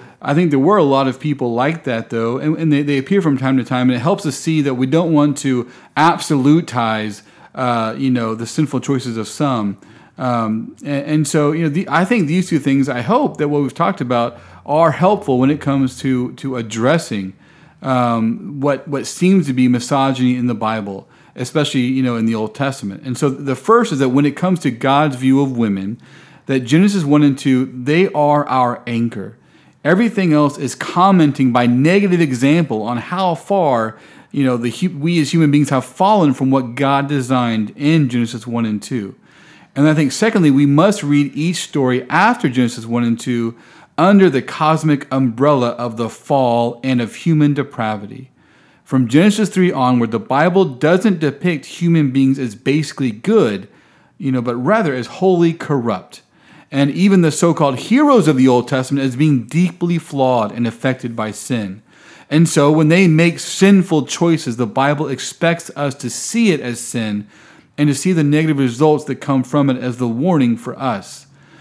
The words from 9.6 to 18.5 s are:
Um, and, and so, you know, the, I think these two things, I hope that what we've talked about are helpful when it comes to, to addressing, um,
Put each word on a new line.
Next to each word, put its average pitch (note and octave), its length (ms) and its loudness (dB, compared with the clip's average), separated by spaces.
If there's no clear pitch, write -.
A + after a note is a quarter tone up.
Um, A#2 640 -4
and, C#3 220 -6
and D#3 220 0
so, D3 240 0
you E3 120 -2
know, D#3 60 0
the, E3 200 -4
I E3 160 2
think G3 220 0
these F3+ 220 0
two D#3 100 0
things, C3+ 300 2
I B2 120 -4
hope A3 360 0
that D3 120 -2
what D3 120 0
we've C3+ 120 -4
talked F#3+ 280 -2
about A#2+ 380 -2
are D#3 260 2
helpful F3 480 0
when C3 120 4
it D3+ 100 -2
comes C3+ 380 -2
to, B2+ 340 -2
to C3+ 240 -10
addressing, A2+ 760 -2
um, A#2+ 800 -2